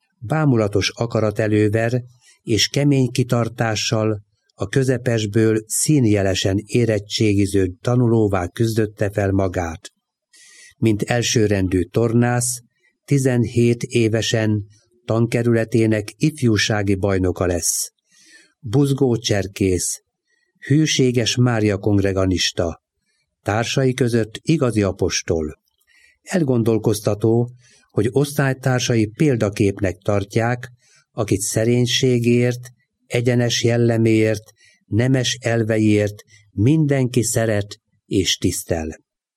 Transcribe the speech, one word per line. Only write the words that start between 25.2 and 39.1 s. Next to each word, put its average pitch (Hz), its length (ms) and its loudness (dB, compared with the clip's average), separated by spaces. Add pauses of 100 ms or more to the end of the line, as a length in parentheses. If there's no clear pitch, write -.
Elgondolkoztató, 117 1300 0 (380)
hogy 104 220 0
osztálytársai 131 920 0
példaképnek 104 920 0
tartják, 113 720 -4 (400)
akit 107 300 -2
szerénységért, 123 1300 0 (360)
egyenes 120 580 0
jelleméért, 113 800 2 (420)
nemes 123 560 0
elveiért 107 720 2 (360)
mindenki 131 720 2
szeret 107 540 -2 (280)
és - 320 0
tisztel. 82 640 -4 (380)